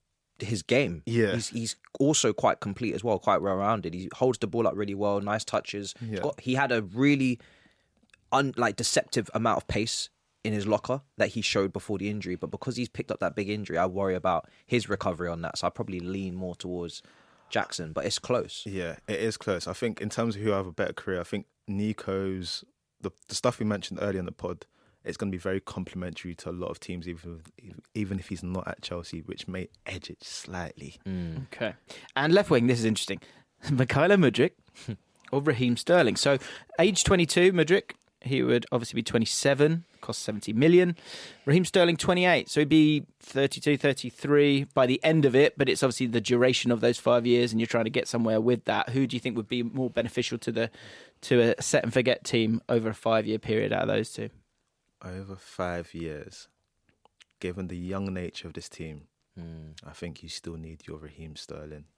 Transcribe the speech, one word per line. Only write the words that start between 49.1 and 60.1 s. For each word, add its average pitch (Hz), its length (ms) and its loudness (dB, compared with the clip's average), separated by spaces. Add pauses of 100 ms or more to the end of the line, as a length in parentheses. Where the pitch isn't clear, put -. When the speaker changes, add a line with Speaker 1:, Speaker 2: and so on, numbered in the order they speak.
Speaker 3:
you 120 40 -4
think 117 180 -6
would 110 120 -6
be 123 140 -2
more 127 260 -4
beneficial 117 500 -2
to - 120 -4
the, 113 180 -2 (520)
to 117 360 6
a - 40 -10
set - 220 2
and 113 100 -2
forget 123 300 2
team 113 460 2
over 113 200 2
a 107 40 -4
five-year 110 460 0
period 107 340 0
out - 100 0
of - 40 0
those 107 240 0
two? 110 180 -10 (720)
Speaker 2:
Over 95 320 -12
five 87 580 -6
years, 80 540 -10 (920)
given 92 280 -6
the 90 100 -10
young 95 360 -4
nature 90 340 -8
of 80 60 -14
this - 160 -14
team, 78 380 -14 (300)
Speaker 1:
Hmm. 80 340 -14 (140)
Speaker 2:
I 76 80 -18
think 85 280 -12